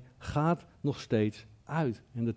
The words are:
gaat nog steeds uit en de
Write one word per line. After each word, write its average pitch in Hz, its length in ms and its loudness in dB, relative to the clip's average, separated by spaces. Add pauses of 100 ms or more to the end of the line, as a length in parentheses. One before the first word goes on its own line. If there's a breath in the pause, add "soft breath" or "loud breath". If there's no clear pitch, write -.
(180 soft breath)
gaat 160 480 0 (160)
nog 143 180 -2
steeds 107 460 0 (180)
uit 143 380 -2 (120)
en 117 120 -2
de 113 120 0